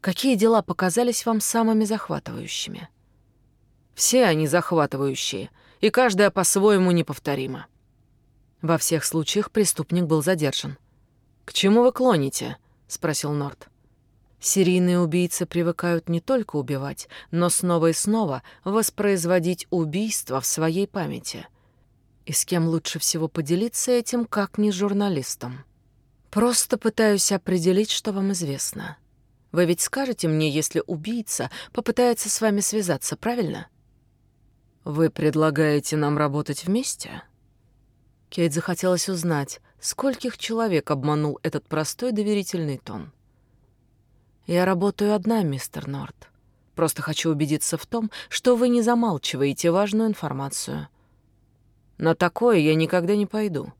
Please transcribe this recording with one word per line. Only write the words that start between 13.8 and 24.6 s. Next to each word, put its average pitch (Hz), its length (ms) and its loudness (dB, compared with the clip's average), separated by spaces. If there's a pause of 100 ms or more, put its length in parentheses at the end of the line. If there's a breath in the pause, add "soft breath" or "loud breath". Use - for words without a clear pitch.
Серийные 180 580 4
убийцы 175 480 0
привыкают 170 640 -2
не 170 120 0
только 240 360 -2
убивать, 139 520 -6 (220 loud breath)
но 175 180 2
снова 170 420 2
и - 20 0
снова 196 500 -2 (220 loud breath)
воспроизводить 185 1040 0
убийства 170 720 -2
в 127 60 -6
своей 165 420 0
памяти. - 580 -8 (800)
И 151 60 -8
с - 120 0
кем 170 220 0
лучше 165 320 -2
всего 160 300 -2
поделиться 175 640 -2
этим, 240 320 0
как 208 340 -4
не 208 140 4